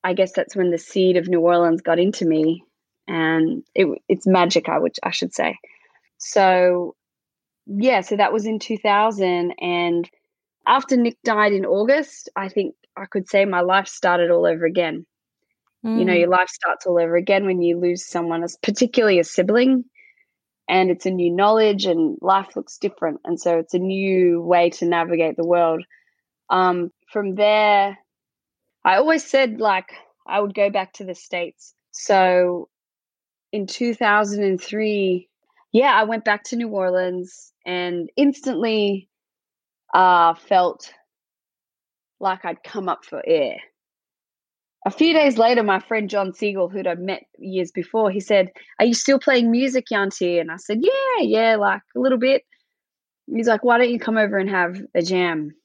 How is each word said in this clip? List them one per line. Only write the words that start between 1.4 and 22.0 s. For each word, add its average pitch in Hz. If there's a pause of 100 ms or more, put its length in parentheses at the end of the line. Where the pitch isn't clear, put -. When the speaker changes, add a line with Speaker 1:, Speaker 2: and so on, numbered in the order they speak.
Speaker 1:
Orleans 170
got 170
into 190
me, 160 (440)
and 160 (120)
it, 185 (220)
it's 180
magic, 180
I 156
would, 170
I -
should -
say. 80 (600)
So, 180 (720)
yeah, 208
so 202
that 202
was 214
in 220
two 220
thousand, 202
and 175 (580)
after 262
Nick 233
died 208
in 190
August, 254
I 196
think 196 (220)
I 196
could 190
say 196
my 180
life 190
started 175
all 170
over 165
again. 165 (800)
You 226
know, 185
Speaker 2:
Mm. 175
Speaker 1:
your 175
life 185
starts -
all 175
over 170
again 196
when 185
you 170
lose 175
someone, 170
as-, 170
particularly 214
a 170
sibling, 240 (840)
and 185
it's 180
a 190
new 175
knowledge 208
and 165